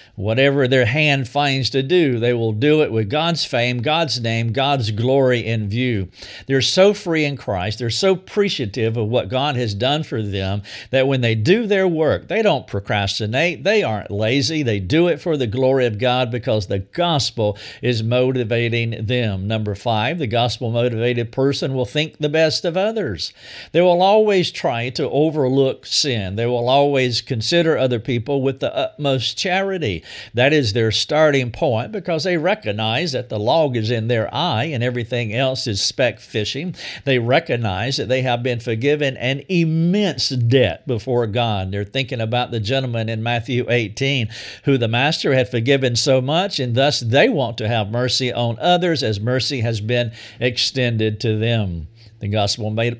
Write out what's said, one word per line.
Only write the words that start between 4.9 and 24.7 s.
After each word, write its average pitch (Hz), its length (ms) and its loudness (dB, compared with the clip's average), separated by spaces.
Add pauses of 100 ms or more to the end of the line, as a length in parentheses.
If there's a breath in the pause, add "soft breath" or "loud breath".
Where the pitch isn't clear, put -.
glory 127 520 2
in 107 240 -2
view. 110 400 -2 (380 loud breath)
They're 135 160 2
so 196 320 4
free 160 300 -2
in 143 120 -4
Christ, 104 440 -4
they're 120 100 -2
so 190 220 2
appreciative 127 840 -2
of 107 120 -2
what 113 200 0
God 131 280 -2
has 113 180 -2
done 135 300 0
for 113 180 -4
them 98 400 -4 (280 loud breath)
that 131 180 2
when 131 140 2
they 113 120 2
do 175 320 2
their 190 220 2
work, 156 400 0
they 214 140 0
don't 156 260 0
procrastinate, 110 960 -2
they 208 180 2
aren't 107 300 -4
lazy, 123 500 0
they 113 160 0
do 151 300 2
it 147 120 0
for 165 160 -2
the 127 120 0
glory 131 380 2
of 110 120 -2
God 123 320 0
because 113 380 -2
the 101 100 -2
gospel 120 800 -2 (240 loud breath)
is 117 220 0
motivating 117 1000 0
them. 104 420 -2
Number 107 260 -2
five, 117 460 -2
the 135 80 -2
gospel-motivated 117 1040 0
person 139 420 0
will 127 100 0
think 151 340 -4
the 151 100 -2
best 156 360 0
of 170 120 -2
others. 190 560 -2 (400 loud breath)
They 160 80 4
will 175 220 6
always 202 500 4
try 120 380 -2